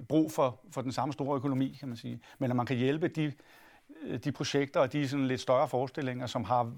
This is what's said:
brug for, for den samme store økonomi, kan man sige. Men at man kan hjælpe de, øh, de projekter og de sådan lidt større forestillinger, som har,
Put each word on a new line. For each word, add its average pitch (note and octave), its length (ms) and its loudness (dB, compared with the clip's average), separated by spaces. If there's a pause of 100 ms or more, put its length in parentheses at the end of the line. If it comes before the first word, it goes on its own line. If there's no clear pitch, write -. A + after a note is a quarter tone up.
brug D#3 240 4
for, C3 280 0 (100)
for C3+ 120 -6
den B2+ 100 -4
samme C3+ 200 0
store C#3+ 240 -2
økonomi, C3+ 440 0
kan C#3 80 -10
man A#2+ 80 -8
sige. A#2+ 240 -10 (180)
Men C3 120 0
at B2 60 2
man B2 100 2
kan C3 100 0
hjælpe C#3+ 320 2
de, D3+ 240 -2 (760)
øh, C3 180 -4
de C#3+ 80 0
projekter C#3+ 480 0
og C3 120 2
de D3 160 0
sådan C#3 180 0
lidt B2+ 140 0
større C3+ 280 4
forestillinger, B2+ 580 -4
som A#2+ 180 -4
har, A#2+ 340 2